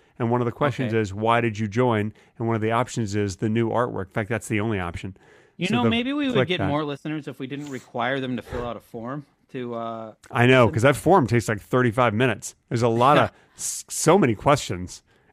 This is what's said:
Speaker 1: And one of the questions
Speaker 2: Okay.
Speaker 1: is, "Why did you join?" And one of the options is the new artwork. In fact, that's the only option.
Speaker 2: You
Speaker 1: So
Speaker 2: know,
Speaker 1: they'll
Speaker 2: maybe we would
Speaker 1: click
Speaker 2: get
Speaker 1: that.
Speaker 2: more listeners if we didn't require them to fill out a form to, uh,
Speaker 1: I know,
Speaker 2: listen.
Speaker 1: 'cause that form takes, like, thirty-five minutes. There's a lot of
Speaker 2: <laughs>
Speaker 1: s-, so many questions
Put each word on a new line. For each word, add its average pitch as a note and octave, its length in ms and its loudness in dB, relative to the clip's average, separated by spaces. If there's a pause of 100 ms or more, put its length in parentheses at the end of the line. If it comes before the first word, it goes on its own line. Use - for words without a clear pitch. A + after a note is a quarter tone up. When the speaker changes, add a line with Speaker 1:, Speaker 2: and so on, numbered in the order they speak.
(180)
Speaker 1:
And A#2 120 -2
one A#2+ 100 2
of A#2+ 40 0
the A#2 80 -2
questions C3 400 -2
Speaker 2:
Okay. A2+ 80 2
Speaker 1:
is, G2+ 120 -2
"Why A2+ 280 2
did A2+ 180 -2
you A2 80 -2
join?" G#2+ 460 2 (260)
And A#2 80 -4
one A2+ 80 0
of G#2+ 80 -2
the A2 80 0
options A#2 460 -2
is G2+ 200 -2
the A2+ 120 -2
new A2+ 220 0
artwork. G#2+ 360 -2
In - 60 -20
fact, A2 160 -4
that's A2+ 180 -6
the G#2+ 140 -2
only G#2+ 180 -2
option. F#2 380 -8 (400)
Speaker 2:
You E3+ 100 -6
Speaker 1:
So G3+ 100 0
Speaker 2:
know, B3 60 0
Speaker 1:
they'll A#3 80 2
Speaker 2:
maybe A#3+ 220 -2
we D4 140 -2
would B3+ 80 -2
Speaker 1:
click - 140 2
Speaker 2:
get F3+ 100 -2
Speaker 1:
that. F#3+ 100 -2
Speaker 2:
more D3 160 -2
listeners D3 420 -8
if C#3 140 -12
we C3+ 80 -10
didn't C#3+ 220 -10
require B2+ 500 -4
them B2+ 160 -4
to G#2+ 60 -6
fill A#2+ 240 -8
out A2+ 100 -8
a G2 40 -14
form B2 460 -12 (240)
to, B2 240 -8
uh, A2+ 400 -10 (160)
Speaker 1:
I A#2+ 160 4
know, B2+ 200 8
Speaker 2:
listen. - 80 2
Speaker 1:
'cause A2+ 80 0
that C3+ 140 6
form E3 300 4
takes, A#2 220 0
like, G#2+ 120 -2
thirty-five B2 540 2
minutes. A2+ 400 -2 (140)
There's A#2 140 0
a A#2+ 60 4
lot B2 300 4
of A2 140 2 (120)
Speaker 2:
<laughs> - 120 -20
Speaker 1:
s-, - 320 -10
so - 280 2
many C#3 200 4
questions G2 640 -2 (300)